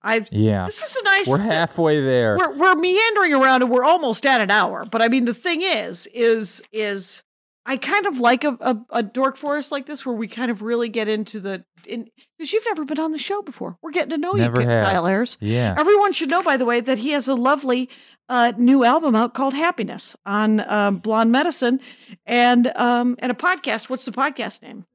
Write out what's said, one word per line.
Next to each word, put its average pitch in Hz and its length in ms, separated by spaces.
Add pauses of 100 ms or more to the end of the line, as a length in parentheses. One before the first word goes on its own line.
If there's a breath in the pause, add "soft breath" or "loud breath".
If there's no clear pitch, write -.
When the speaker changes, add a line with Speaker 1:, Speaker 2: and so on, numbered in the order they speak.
Speaker 1:
I've, 220 300
Speaker 2:
Yeah. 104 340
Speaker 1:
this - 160
is 640 140
a 494 80
nice 392 240
Speaker 2:
We're 135 100
Speaker 1:
thi- 202 60
Speaker 2:
halfway 160 580
there. 120 360
Speaker 1:
We're, 294 200
we're 370 180
meandering 370 580
around 262 300
and 240 80
we're 247 140
almost 302 400
at 262 160
an 196 100
hour. 190 380
But 226 120
I 233 80
mean, 247 160
the 233 80
thing 339 300
is, 208 500
is, 226 480 (100)
is 208 520 (420)
I 254 120
kind 370 280
of 294 140
like 240 240
a, 277 160
a, 254 180 (120)
a 226 140
Dork 269 340
Forest 285 340
like 277 140
this 294 200
where 247 100
we 220 120
kind 240 240
of 202 100
really 233 280
get 214 180
into 214 320
the, 190 240 (240)
in, 233 220 (280 soft breath)
'cause 320 140
you've 415 160
never 320 160
been 285 160
on 320 140
the 311 40
show - 240
before. 175 400
We're 311 100
getting 294 180
to 320 80
know 349 160
Speaker 2:
Never 123 280
Speaker 1:
you, 120 60
Speaker 2:
have. 117 200
Speaker 1:
Kyle 170 200
Ayers. 202 320
Speaker 2:
Yeah. 107 380
Speaker 1:
Everyone 403 340
should 320 180
know, 349 140
by 294 140
the 247 80
way, 240 160
that 254 160
he 247 140
has 277 180
a 269 60
lovely, 254 540 (380 loud breath)
uh, 240 300
new 254 260
album 254 320
out 226 180
called 269 200
Happiness - 720
on, 214 440
um, 202 280
Blonde 220 340
Medicine 262 480 (460 loud breath)
and, 240 500
um, 247 440
and 247 120
a - 40
podcast. 285 540
What's 254 140
the 240 80
podcast 269 500
name? - 340